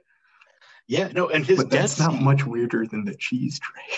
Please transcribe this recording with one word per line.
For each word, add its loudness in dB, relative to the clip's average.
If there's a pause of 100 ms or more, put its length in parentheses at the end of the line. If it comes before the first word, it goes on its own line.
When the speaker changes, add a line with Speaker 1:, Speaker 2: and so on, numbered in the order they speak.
(880)
Speaker 1:
Yeah, -2
no, -2
and 0
his 6
Speaker 2:
but 0
that's 2
Speaker 1:
death 2
Speaker 2:
not 0
Speaker 1:
scene 0
Speaker 2:
much 4
weirder -2
than -6
the -6
cheese -4
tray. -14 (160)